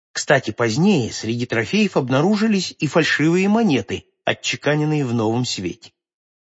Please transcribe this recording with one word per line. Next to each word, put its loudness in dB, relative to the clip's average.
Кстати, -2
позднее 0
среди -6
трофеев 0
обнаружились 0
и -2
фальшивые 2
монеты, 0
отчеканенные -2
в -2
новом 0
свете. -8